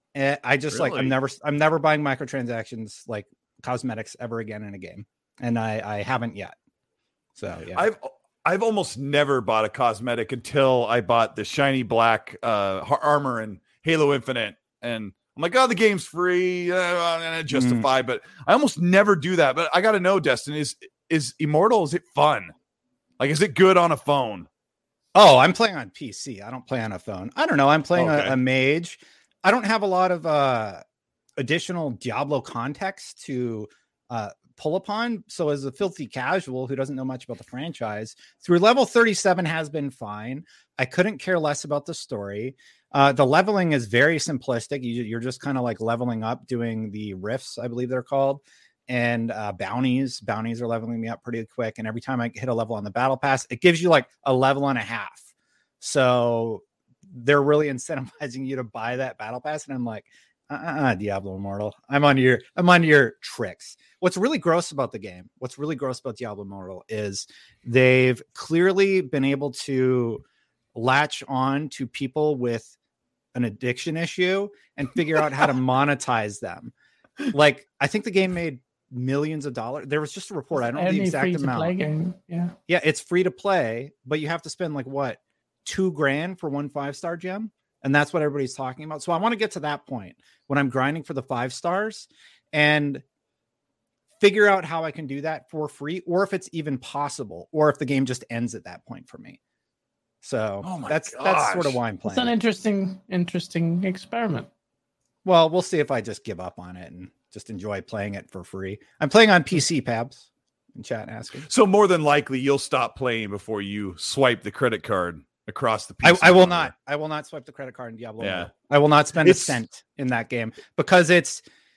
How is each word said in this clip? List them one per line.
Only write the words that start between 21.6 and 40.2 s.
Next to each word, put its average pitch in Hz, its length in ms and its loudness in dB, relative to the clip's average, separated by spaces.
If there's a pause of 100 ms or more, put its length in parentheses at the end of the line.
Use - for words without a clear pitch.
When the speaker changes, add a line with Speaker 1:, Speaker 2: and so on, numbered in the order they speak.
Speaker 2:
is 147 100 -2
it 175 100 -6 (100)
fun? 135 380 2 (680)
Like, 139 100 0
is 156 120 0
it 170 120 2
good 185 220 6
on 170 160 4
a 143 40 0
phone? 113 520 -2 (640)
Speaker 1:
Oh, 175 240 12
I'm 156 140 8
playing 202 240 0
on 113 140 -10
P 123 200 -14
C. 104 300 -14
I 104 100 -14
don't 127 160 -14
play 127 140 -4
on 110 120 -6
a 92 60 -8
phone. 107 380 -10
I 302 100 0
don't 156 120 0
know. 139 100 6
I'm 151 140 4
playing 170 260 2
a, 156 60 2
Speaker 2:
Okay. 147 140 0
Speaker 1:
a 135 80 0
mage. 131 640 0 (440)
I 190 80 6
don't 233 140 2
have 208 180 0
a 208 40 0
lot 185 260 2
of, 165 140 -4
uh, 127 560 0 (540)
additional 156 540 -4
Diablo 127 500 -4
context - 840 -8
to, 120 440 -6 (420)
uh, 107 200 -8 (260)
pull 156 200 -4
upon. 220 500 -6
So 160 220 -4
as 143 160 -4
a 135 80 -8
filthy 180 340 -6
casual 131 600 -4
who 131 100 -6
doesn't 135 180 -6
know 131 100 -8
much 131 200 -10
about 120 140 -12
the - 60 -20
franchise, 113 720 -10 (300)
through 175 140 4
level 240 260 6
thirty-seven 190 640 2
has 156 240 -4
been 143 200 -6
fine. 113 540 -10 (340)